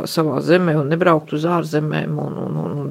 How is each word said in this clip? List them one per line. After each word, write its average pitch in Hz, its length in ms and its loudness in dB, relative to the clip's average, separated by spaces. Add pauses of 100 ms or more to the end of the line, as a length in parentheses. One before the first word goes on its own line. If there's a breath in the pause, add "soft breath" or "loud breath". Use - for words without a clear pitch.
savā 147 360 0
zemē 165 340 4
un 143 140 0
nebraukt 165 460 2
uz 151 100 -4
ārzemēm 156 720 -2
un, 143 240 -6
un, 156 160 -4
un, - 240 -4
un 139 80 -6